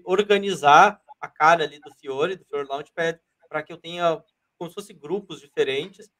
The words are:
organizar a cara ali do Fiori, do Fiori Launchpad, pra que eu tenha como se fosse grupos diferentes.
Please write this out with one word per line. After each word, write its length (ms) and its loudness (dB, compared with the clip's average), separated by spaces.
organizar 960 4
a 80 -14
cara 360 2
ali 160 -10
do 160 -20
Fiori, 400 -6
do 100 -20
Fiori 220 -10
Launchpad, 520 -8
pra 160 -8
que 100 -20
eu 40 -18
tenha 440 -4
como 100 -10
se 60 -20
fosse 180 -18
grupos 460 -10
diferentes. 680 -6